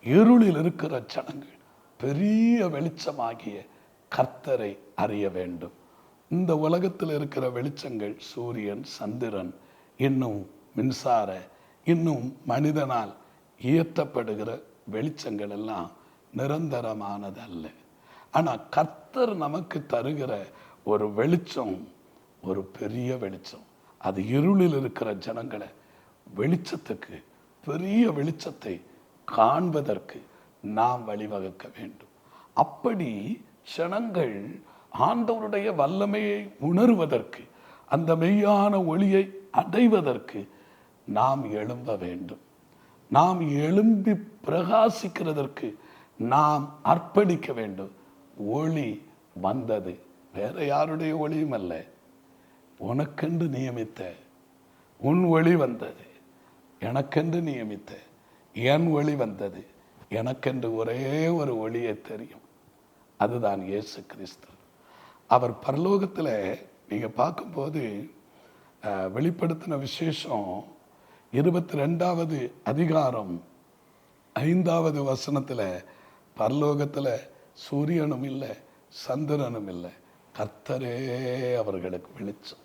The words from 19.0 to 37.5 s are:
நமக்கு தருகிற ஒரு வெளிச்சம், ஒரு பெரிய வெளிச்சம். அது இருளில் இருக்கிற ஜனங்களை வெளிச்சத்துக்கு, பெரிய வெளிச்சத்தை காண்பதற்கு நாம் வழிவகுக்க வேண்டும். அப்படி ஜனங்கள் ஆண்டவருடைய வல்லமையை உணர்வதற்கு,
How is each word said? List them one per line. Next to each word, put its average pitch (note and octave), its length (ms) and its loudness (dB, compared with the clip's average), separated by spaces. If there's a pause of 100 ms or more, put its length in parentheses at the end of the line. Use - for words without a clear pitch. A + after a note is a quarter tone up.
நமக்கு D#3 520 -4
தருகிற C3 520 -2 (440)
ஒரு G#2 300 2
வெளிச்சம், A#2 760 0 (540)
ஒரு F#2+ 220 -2
பெரிய A#2+ 540 -6
வெளிச்சம். G2 460 -10 (340)
அது F#2+ 300 -2
இருளில் E3 500 4
இருக்கிற B2 360 -4
ஜனங்களை A2 540 -8 (680)
வெளிச்சத்துக்கு, - 880 -4 (420)
பெரிய G3 440 2
வெளிச்சத்தை C#3+ 720 -4 (440)
காண்பதற்கு C#3+ 960 2 (400)
நாம் A2+ 460 0
வழிவகுக்க G#2 680 -8
வேண்டும். - 320 -16 (440)
அப்படி D3 880 -2 (320)
ஜனங்கள் E3 840 -4 (380)
ஆண்டவருடைய G#3+ 760 0
வல்லமையை F#3+ 840 0
உணர்வதற்கு, E3+ 880 4 (420)